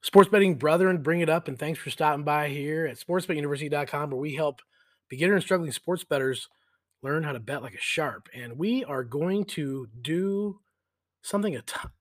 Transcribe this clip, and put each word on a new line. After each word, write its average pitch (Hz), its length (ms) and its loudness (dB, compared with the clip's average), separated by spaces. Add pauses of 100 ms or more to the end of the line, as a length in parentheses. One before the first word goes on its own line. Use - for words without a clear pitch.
(140)
sports 196 160 12
betting 202 240 6
brethren, 165 480 4
bring 165 200 0
it 160 80 2
up, 165 180 2
and 135 100 -8
thanks 151 220 -6
for - 100 -10
stopping 147 340 0
by 147 240 0
here 147 380 -4
at 127 140 -6
sports 180 260 -2
bet 170 100 -2
university 147 320 -4
dot 143 200 -2
com, 147 240 -4
where 131 80 -4
we 147 160 -6
help 147 260 -2 (480)
beginner 165 240 2
and 185 80 4
struggling 170 300 0
sports 170 320 -4
bettors 135 460 -2 (520)
learn 147 220 -2
how 147 80 -4
to 127 80 -6
bet 127 240 -8
like 127 100 -12
a - 80 -12
sharp. - 500 -4
And 120 240 -14
we 226 300 -2
are 131 180 -4
going 165 420 -2
to 135 420 -6 (160)
do 196 560 -2 (640)
something 202 320 -2
a 117 80 -10
ton - 260 -10 (120)